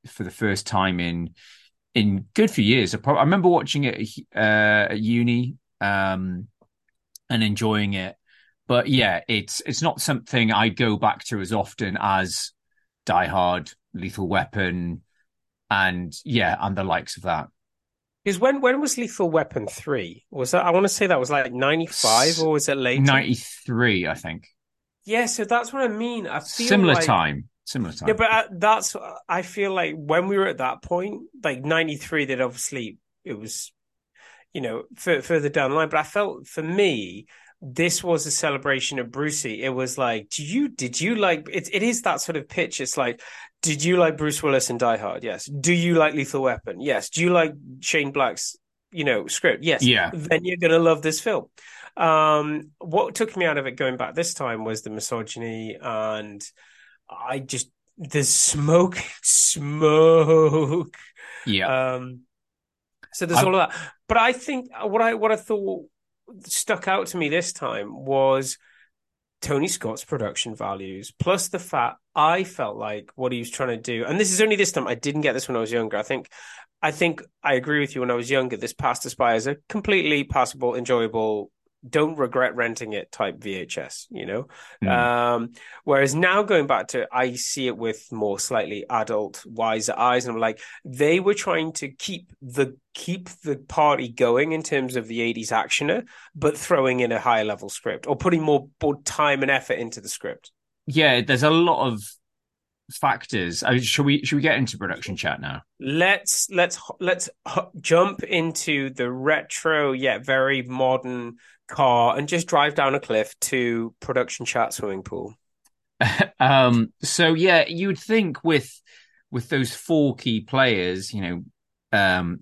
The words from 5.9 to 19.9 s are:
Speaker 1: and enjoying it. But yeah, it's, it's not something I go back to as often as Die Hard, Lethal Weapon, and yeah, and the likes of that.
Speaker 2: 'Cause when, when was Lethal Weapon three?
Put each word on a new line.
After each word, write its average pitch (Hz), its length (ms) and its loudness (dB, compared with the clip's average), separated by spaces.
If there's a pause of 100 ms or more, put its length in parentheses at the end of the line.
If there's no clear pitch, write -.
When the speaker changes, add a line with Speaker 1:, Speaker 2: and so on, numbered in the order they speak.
Speaker 1:
and 113 140 2
enjoying 104 500 0
it. 92 220 -6 (520)
But 123 200 4
yeah, 107 400 4
it's, 104 380 -2
it's - 160 -6
not 160 200 -2
something 120 500 0
I 110 180 4
go 110 280 2
back 107 280 0
to 110 140 -6
as 95 140 -6
often 101 460 -4
as 95 520 0 (540)
Die 90 220 2
Hard, 90 440 0 (220)
Lethal 92 340 -6
Weapon, 90 760 -2 (680)
and 90 420 0 (100)
yeah, 110 360 0
and 98 180 -2
the 98 60 0
likes 90 340 -4
of 90 60 -16
that. 82 240 -2 (800)
Speaker 2:
'Cause 190 140 -2
when, 269 200 4
when 262 220 2
was 294 160 -2
Lethal 226 320 -2
Weapon 147 380 -2
three? 98 600 -6